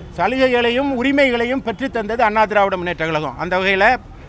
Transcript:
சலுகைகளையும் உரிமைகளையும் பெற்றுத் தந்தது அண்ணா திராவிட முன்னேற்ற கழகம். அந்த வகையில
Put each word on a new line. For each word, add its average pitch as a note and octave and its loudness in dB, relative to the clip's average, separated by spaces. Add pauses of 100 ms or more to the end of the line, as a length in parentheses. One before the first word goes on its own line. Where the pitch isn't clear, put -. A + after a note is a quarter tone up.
(120)
சலுகைகளையும் B3 0
உரிமைகளையும் B3+ 0
பெற்றுத் A3 -6
தந்தது A3+ -2
அண்ணா A3 4
திராவிட G3 2
முன்னேற்ற F3 -4
கழகம். D3+ -2
அந்த F3+ -2
வகையில G3 2 (320)